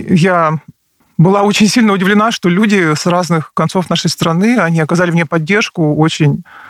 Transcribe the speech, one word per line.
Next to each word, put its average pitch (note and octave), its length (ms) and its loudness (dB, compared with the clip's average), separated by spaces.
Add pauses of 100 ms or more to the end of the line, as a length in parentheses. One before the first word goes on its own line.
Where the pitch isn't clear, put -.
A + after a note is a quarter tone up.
(140)
я E3 460 2 (580)
была G3 260 2
очень G#3 240 2
сильно A3 260 2
удивлена, G#3 380 0
что G3 180 -4
люди F#3 440 0
с - 120 -4
разных E3+ 480 -2
концов E3+ 360 -2
нашей F3+ 200 -2
страны, F#3 500 0
они E3 200 0
оказали E3+ 320 0
мне E3+ 140 0
поддержку, E3 720 -2
очень D#3 480 0 (260)